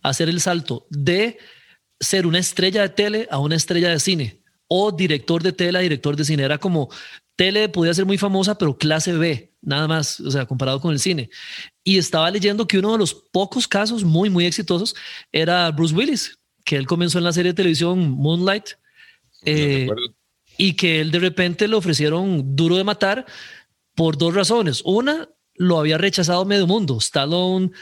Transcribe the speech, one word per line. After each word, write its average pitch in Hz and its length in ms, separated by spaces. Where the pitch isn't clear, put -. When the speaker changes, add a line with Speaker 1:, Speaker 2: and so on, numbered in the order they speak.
Speaker 1:
hacer 135 260
el 175 120
salto 170 480
de 175 480
ser 185 280
una 170 120
estrella 190 440
de 196 60
tele 208 420
a 139 80
una 147 160
estrella 170 340
de 160 100
cine, 151 420
o 196 240
director 170 500
de 180 120
tele 180 260
a - 20
director 147 340
de 151 100
cine. 143 180
Era 143 160
como, 165 300
tele 196 340
podía 170 240
ser 190 120
muy 196 140
famosa, 196 400
pero 151 180
clase 156 360
B, 160 380
nada 151 260
más, 160 320
o - 100
sea, 135 160
comparado 131 340
con 165 120
el 143 80
cine. 156 320
Y 190 140
estaba 165 320
leyendo 202 380
que 202 100
uno 202 140
de 226 80
los 190 160
pocos - 520
casos 214 360
muy, 175 260
muy 175 160
exitosos 180 500
era 170 400
Bruce 156 240
Willis, 262 420
que - 120
él 135 100
comenzó 170 320
en 170 60
la 175 100
serie 175 200
de - 20
televisión 175 560
Moonlight. 170 540
Speaker 2:
Yo 151 100
Speaker 1:
Eh, 143 340
Speaker 2:
recuerdo 120 260
Speaker 1:
y 190 160
que 160 280
él 156 100
de 170 80
repente 180 480
le 220 80
ofrecieron 160 800
Duro 165 220
de 190 60
Matar 208 420
por 160 220
dos 165 160
razones. 196 520
Una, 269 420
lo 175 240
había 156 180
rechazado 180 480
medio 196 220
mundo, 175 320
Stallone, 180 720